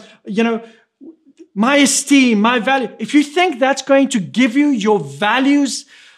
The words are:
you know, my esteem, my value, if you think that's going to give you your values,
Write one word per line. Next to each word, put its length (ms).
you 180
know, 200
my 220
esteem, 640
my 200
value, 380
if 160
you 100
think 360
that's 220
going 340
to 60
give 340
you 140
your 320
values, 840